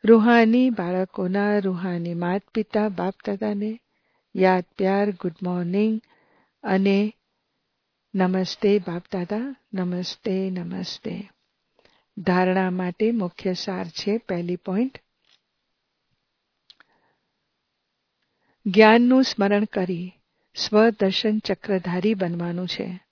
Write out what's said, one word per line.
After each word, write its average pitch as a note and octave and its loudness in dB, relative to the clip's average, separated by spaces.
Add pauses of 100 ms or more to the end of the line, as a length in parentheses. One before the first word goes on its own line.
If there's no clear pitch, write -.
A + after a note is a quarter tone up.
રૂહાની A#3 6
બાળકોના F#3+ -2
રૂહાની F3 -4
માત F3 -2 (120)
પિતા G#3+ -2
બાપ F#3 -6 (100)
દાદાને G#3 -6 (580)
યાદ F#3 2 (120)
પ્યાર, G3+ 0
ગુડ F3 -8
મોર્નિંગ F3+ -2 (640)
અને G3 0 (1000)
નમસ્તે F#3+ 0
બાપ F3 -8
દાદા, G#3+ -6 (180)
નમસ્તે, F#3 -4
નમસ્તે. F#3 -10 (880)
ધારણા F#3 0
માટે F#3 -2
મુખ્ય F#3+ -4
સાર F#3 -8
છે G3+ -4
પહેલી F3 -4
પોઇન્ટ, G#3 -4 (3750)
જ્ઞાનનું A3+ 6
સ્મરણ G3+ 0
કરી F3+ -6 (420)
સ્વદર્શન G#3+ 2
ચક્રધારી F#3 -2
બનવાનું F3 -4
છે. F3+ -8 (120)